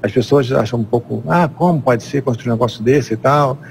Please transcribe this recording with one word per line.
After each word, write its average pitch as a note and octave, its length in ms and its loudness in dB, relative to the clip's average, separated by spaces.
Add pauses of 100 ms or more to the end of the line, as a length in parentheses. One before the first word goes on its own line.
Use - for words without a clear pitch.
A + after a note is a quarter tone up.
As G#2 100 -4
pessoas C3 400 2
acham A#2 280 0
um A2 40 -2
pouco, A#2 420 -4
"Ah, E3 220 2
como E3 340 0
pode A#2+ 200 2
ser C#3 200 -4
construir B2 280 -2
um A#2 40 2
negócio A2 280 -2
desse B2 320 2
e - 20 -2
tal?" C#3 420 2 (120)